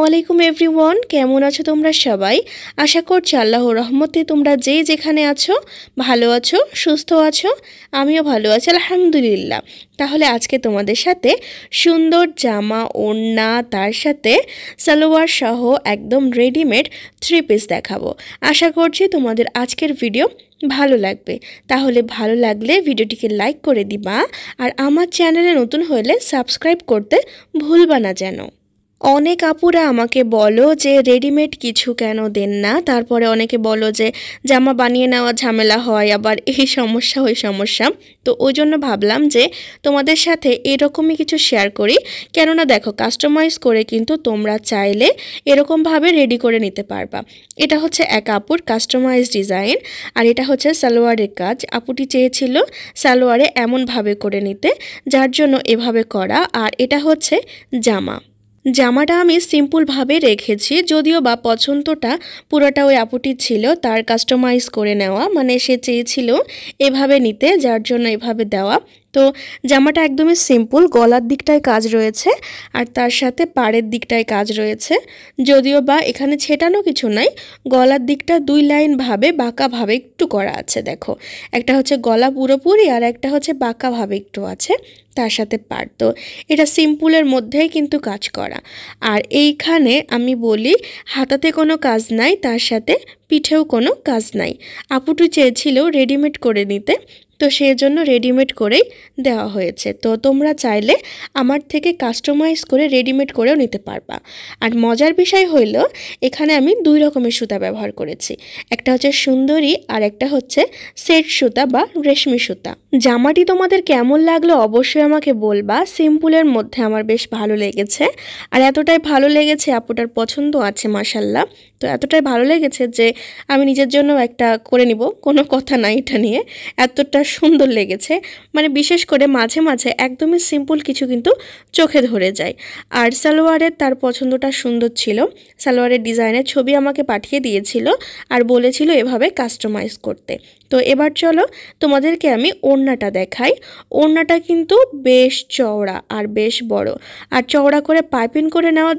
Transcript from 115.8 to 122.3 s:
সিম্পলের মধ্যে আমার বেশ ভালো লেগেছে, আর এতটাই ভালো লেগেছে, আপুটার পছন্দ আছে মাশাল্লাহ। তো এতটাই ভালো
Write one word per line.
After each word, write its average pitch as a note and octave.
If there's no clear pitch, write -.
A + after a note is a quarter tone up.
সিম্পলের D#4+
মধ্যে A3+
আমার G#3+
বেশ A3
ভালো G#3+
লেগেছে, G3+
আর B3+
এতটাই D#4
ভালো C#4
লেগেছে, D4+
আপুটার A#3
পছন্দ C#4+
আছে G3+
মাশাল্লাহ। G#3
তো -
এতটাই C#4+
ভালো A#3+